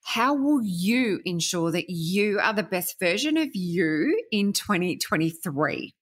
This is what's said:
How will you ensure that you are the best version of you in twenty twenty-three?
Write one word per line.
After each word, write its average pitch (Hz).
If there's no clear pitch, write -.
How 247
will 285
you 196
ensure 170
that 175
you 190
are 220
the 202
best 180
version 220
of 311
you 180
in 202
twenty 180
twenty-three? 156